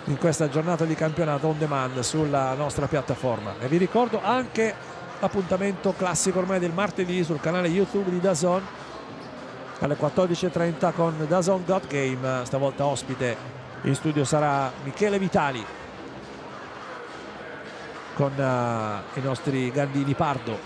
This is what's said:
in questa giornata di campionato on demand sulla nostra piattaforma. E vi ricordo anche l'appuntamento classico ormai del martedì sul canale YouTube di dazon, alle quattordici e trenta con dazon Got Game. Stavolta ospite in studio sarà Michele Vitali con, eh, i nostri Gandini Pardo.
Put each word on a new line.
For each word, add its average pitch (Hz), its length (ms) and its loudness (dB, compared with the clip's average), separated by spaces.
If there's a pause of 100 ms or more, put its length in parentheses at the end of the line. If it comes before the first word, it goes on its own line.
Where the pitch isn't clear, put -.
in 143 140 0
questa 160 300 2
giornata 156 360 0
di 160 100 0
campionato 156 540 0
on 156 100 0
demand 135 420 0
sulla 139 520 2
nostra 143 340 0
piattaforma. 123 720 0
E 113 80 -4
vi 151 120 4
ricordo 220 440 4
anche 226 500 0 (460)
l'appuntamento 190 800 0
classico 180 420 2
ormai 185 220 2
del 175 120 0
martedì 180 520 0
sul 151 160 0
canale 175 280 2
YouTube 190 420 2
di 180 100 2
dazon, 180 440 4 (1160)
alle 143 160 2
quattordici 175 500 2
e 175 40 2
trenta 170 420 2
con 160 360 2
dazon 180 380 4
Got 185 220 2
Game. 131 560 0
Stavolta 135 420 0
ospite 127 500 0 (460)
in 135 120 4
studio 147 300 2
sarà 139 480 2 (100)
Michele 202 360 0
Vitali 151 440 2 (2500)
con, 139 180 2
eh, 120 840 -2
i 131 40 -4
nostri 131 500 -2
Gandini 139 420 0
Pardo. 131 520 -2